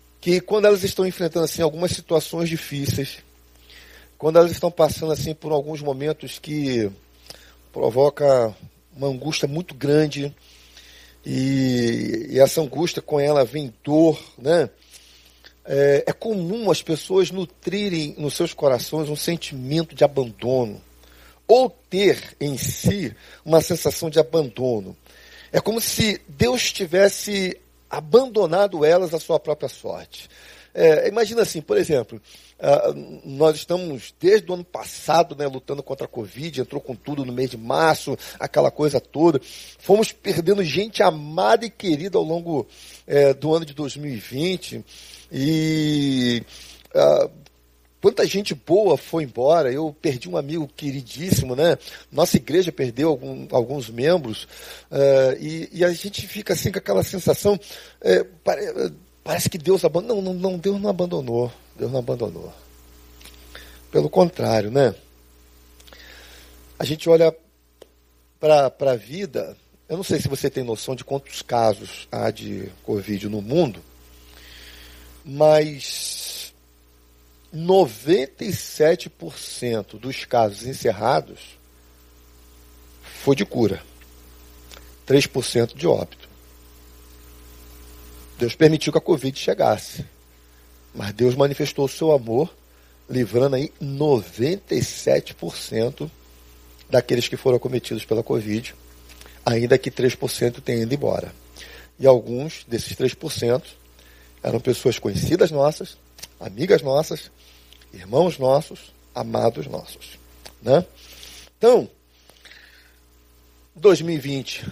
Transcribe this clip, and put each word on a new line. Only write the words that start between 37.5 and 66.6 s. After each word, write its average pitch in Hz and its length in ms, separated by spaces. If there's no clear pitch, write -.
de 120 80
março, 139 600
aquela 143 300
coisa 143 280
toda. 151 420
Fomos 214 320
perdendo 185 540
gente 190 380
amada 185 640
e 202 40
querida 180 460
ao 170 80
longo, 165 420
é, 139 280
do 147 200
ano 165 120
de 135 80
dois 139 220
mil 147 140
e 123 60
vinte. 127 680
E, 143 1120
ah, - 340
quanta 202 260
gente 196 280
boa 175 420
foi 165 280
embora. 131 480
Eu 147 280
perdi 143 280
um 175 80
amigo 147 320
queridíssimo, 135 880
né? 156 220
Nossa 156 260
igreja 170 340
perdeu 135 380
algum, 135 420
alguns 127 380
membros. 127 580
Eh, 135 500
e, 156 320
e 170 120
a 175 80
gente 202 340
fica 208 260
assim - 180
com 190 80
aquela 190 240
sensação, 185 560
eh, 185 220
pare-, 180 480
parece 165 240
que - 80
Deus 175 300
abandonou. 196 340
Não, 185 140
não, 185 160
não, 180 80
Deus 196 220
não 202 100
abandonou. 139 600
Deus 120 160
não 131 100
abandonou. 101 520
Pelo 151 200
contrário, 113 600
né? 131 240